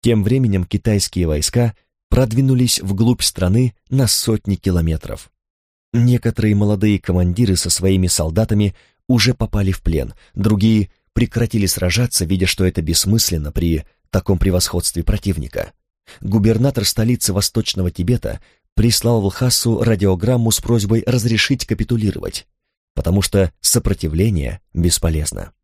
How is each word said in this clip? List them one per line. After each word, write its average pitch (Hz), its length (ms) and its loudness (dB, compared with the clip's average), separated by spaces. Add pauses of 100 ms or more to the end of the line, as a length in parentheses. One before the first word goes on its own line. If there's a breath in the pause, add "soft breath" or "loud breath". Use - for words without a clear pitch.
Тем 113 220 2
временем 110 400 0
китайские 98 640 -2
войска 101 480 0 (340)
продвинулись 127 680 2
вглубь 110 420 0
страны 107 540 0 (140)
на 131 180 2
сотни 107 480 0
километров. 82 760 -2 (680)
Некоторые 117 580 2
молодые 104 440 2
командиры 90 560 2
со 87 140 -4
своими 92 380 2
солдатами 98 680 0 (320 soft breath)
уже 120 260 2
попали 101 380 -2
в - 100 -6
плен, 71 320 -2 (200 soft breath)
другие 104 560 2 (240)
прекратили 113 540 0
сражаться, 92 580 -2
видя, 92 220 0
что - 180 -2
это 90 160 0
бессмысленно 82 720 0
при 82 320 -2 (240)
таком 95 280 0
превосходстве 90 680 -2
противника. - 680 -4 (480 loud breath)
Губернатор 113 640 0
столицы 113 480 -2
Восточного 95 600 -2
Тибета 90 500 -4 (320 soft breath)
прислал 117 480 2
в 98 60 0
Лхасу 117 540 -2
радиограмму 110 680 2
с - 80 -2
просьбой 113 480 0
разрешить 117 580 0
капитулировать, 107 800 -4 (480)
потому 98 280 0
что 95 400 0
сопротивление 87 1000 -2 (140)
бесполезно. 80 800 -2 (100)